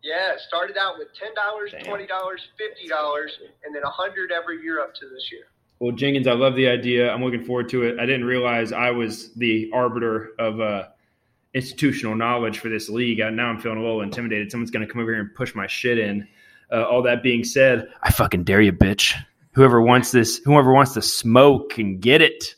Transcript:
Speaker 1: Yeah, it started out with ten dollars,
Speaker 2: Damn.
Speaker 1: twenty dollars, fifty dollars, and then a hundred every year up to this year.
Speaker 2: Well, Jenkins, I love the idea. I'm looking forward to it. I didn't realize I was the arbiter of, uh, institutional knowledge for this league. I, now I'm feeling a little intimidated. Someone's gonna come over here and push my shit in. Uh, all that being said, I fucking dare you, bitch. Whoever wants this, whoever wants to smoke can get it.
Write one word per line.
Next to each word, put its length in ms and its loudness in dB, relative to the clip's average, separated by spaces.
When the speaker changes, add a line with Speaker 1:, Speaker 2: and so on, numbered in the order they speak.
Speaker 1:
Yeah, 300 -4
it 80 -10
started 360 -8
out 220 -4
with 80 -14
ten 140 -14
dollars, 380 -6
Speaker 2:
Damn. 140 -18
Speaker 1:
twenty 200 -10
dollars, 420 -10
fifty 280 -12
dollars, 520 -6
and 100 -16
then 100 -10
a 60 -6
hundred 420 -8
every 300 -8
year 180 -8
up 160 -8
to 140 -20
this 220 -14
year. 140 -20
Speaker 2:
Well, 140 -4
Jenkins, 340 -2
I 60 2
love 220 2
the 120 2
idea. 440 0
I'm 120 -6
looking 200 -4
forward 260 -6
to 140 -2
it. 160 -2
I 60 -2
didn't 200 -2
realize 460 -2
I 200 -2
was 420 -6
the 400 -2
arbiter 640 -2
of, 220 -4
uh, 300 -4
institutional 600 -4
knowledge 440 -2
for 100 -10
this 200 -6
league. 320 -4
I, 100 -2
now 160 -4
I'm 120 -6
feeling 200 -6
a 20 -6
little 200 -4
intimidated. 500 -6
Someone's 180 -8
gonna 160 -6
come 160 -10
over 100 -4
here 100 -4
and 120 -10
push 220 -10
my 100 -8
shit 320 -4
in. 300 -4
Uh, 120 0
all 200 0
that 200 0
being 200 0
said, 440 2
I 80 0
fucking 320 0
dare 180 6
you, 120 6
bitch. 400 2
Whoever 280 8
wants 300 4
this, 340 2
whoever 280 6
wants 200 6
to 80 -4
smoke 680 4
can 280 -4
get 220 6
it. 360 0